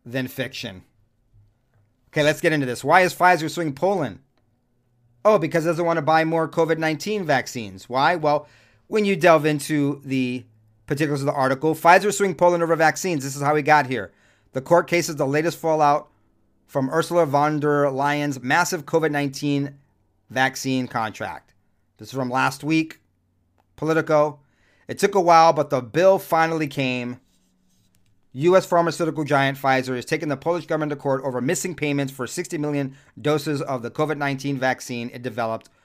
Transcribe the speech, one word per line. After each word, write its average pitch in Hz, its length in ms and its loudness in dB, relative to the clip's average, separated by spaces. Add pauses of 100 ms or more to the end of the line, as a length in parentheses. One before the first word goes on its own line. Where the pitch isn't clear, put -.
than 127 220 -6
fiction. 120 560 -10 (1300)
Okay, 151 160 0
let's 151 160 2
get 165 120 2
into 147 140 0
this. 120 160 -6
Why 165 200 4
is 175 120 0
Pfizer 180 340 4
suing 160 240 -6
Poland? 151 460 -2 (1040)
Oh, 208 140 6
because 156 260 0
it 165 40 0
doesn't 170 160 0
want 165 140 0
to 156 40 -2
buy 160 220 4
more 160 240 -2
covid 160 300 0
nineteen 160 460 -4
vaccines. 117 640 -4
Why? 143 280 2
Well, 147 320 -2 (400)
when 214 160 0
you 196 100 2
delve 160 320 6
into 143 580 0
the 127 400 -2 (420)
particulars 143 340 -2
of 139 60 -4
the 147 60 0
article, 135 440 0
Pfizer 185 360 4
suing 196 220 -2
Poland 175 300 2
over 165 100 2
vaccines. 156 480 0
This 135 140 -8
is 139 60 -6
how 147 120 2
we 151 80 0
got 147 240 4
here. 117 260 -6 (420)
The 135 60 -4
court 170 280 2
case 170 200 0
is 165 60 -6
the 143 120 -2
latest 156 320 -2
fallout 151 520 0 (560)
from 135 240 -4
Ursula 165 360 2
von 147 340 0
der 147 300 2
Leyen's 143 520 -2
massive 156 440 0
covid 160 260 0
nineteen 143 680 -4 (500)
vaccine 131 600 -2
contract. 107 680 -8 (440)
This 110 100 -18
is - 60 -16
from 127 160 -6
last 135 340 -2
week, 160 340 -2 (800)
Politico. 151 640 0 (480)
It 120 100 -10
took 202 160 0
a 196 60 2
while, 165 320 8
but 147 180 0
the 131 100 0
bill 170 380 4
finally 165 480 0
came. 127 540 -4 (1120)
U 170 240 4
S 185 100 4
pharmaceutical 165 560 0
giant 139 360 2
Pfizer 131 380 0
is 120 100 -8
taking 156 220 -4
the 139 80 -2
Polish 165 300 -4
government 156 240 -2
to 147 60 -6
court 135 260 -2
over 127 180 -4
missing 165 360 -4
payments 143 360 -2
for 127 140 -8
sixty 170 320 -8
million 143 380 -4 (240)
doses 147 420 -2
of 127 200 -6
the 117 80 -8
covid 151 260 -4
nineteen 139 420 -4
vaccine 123 540 -4
it 123 100 -16
developed 113 460 -6 (160)